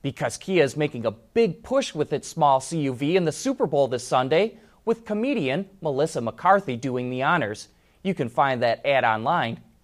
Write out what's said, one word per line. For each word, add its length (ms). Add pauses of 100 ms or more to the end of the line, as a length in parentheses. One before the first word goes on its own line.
because 340
Kia 280
is 120
making 300
a 60
big 500
push 320
with 180
its 140
small 340
C 200
U 120
V 240
in 80
the 60
Super 340
Bowl 220
this 200
Sunday, 520 (260)
with 200
comedian 640 (100)
Melissa 400
McCarthy 560
doing 340
the 120
honors. 460 (340)
You 100
can 160
find 340
that 220
ad 200
online 560 (240)